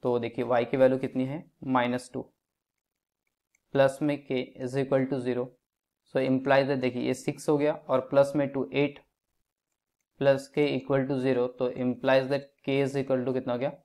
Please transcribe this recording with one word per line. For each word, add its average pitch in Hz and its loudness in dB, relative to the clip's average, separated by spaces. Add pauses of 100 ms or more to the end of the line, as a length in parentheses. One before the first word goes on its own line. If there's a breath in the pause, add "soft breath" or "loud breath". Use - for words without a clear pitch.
तो 120 0
देखिए 117 -6
y 120 0
की 143 -2
वैल्यू 131 6
कितनी 131 -2
है? 143 -10 (120)
माइनस 127 0
टू, 127 -8 (1500)
प्लस 135 2
में 143 -4
k 131 -2 (160)
is 127 -8
equal 135 0
to 135 -4
zero, 123 -2 (680)
so 135 0
implies 135 2
that, 139 -2
देखिए 123 -2
ये 127 0
सिक्स - -6
हो 151 4
गया 147 0
और 131 -2
प्लस 139 2
में 139 2
टू 135 -4
एट, 139 0 (1200)
प्लस 135 2
k 139 2
equal 135 0
to 135 0
zero, 127 2 (100)
तो 123 0
implies 131 2
that 135 -2 (280)
k 139 2
is 135 -2
equal 131 -2
to 131 -2
कितना 127 -2
हो 120 -4
गया? 143 -4 (120)